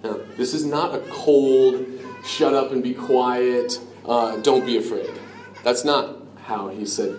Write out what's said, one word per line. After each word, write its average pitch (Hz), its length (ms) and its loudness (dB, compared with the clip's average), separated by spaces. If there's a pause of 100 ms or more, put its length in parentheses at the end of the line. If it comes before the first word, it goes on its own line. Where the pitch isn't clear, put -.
Now, 104 160 -6 (180)
this 123 160 -2
is 151 120 -4
not 147 300 -2
a 127 40 -4 (100)
cold, 131 760 4 (380)
Shut 139 300 0
up - 180 2
and 131 100 -2
be 123 120 -2
quiet, 123 840 0 (260)
uh, 113 320 0
don't 127 280 4
be 117 120 0
afraid. 107 340 -4 (520)
That's 123 200 0
not 139 320 0 (300)
how 101 240 -6
he 101 160 -8
said - 340 -4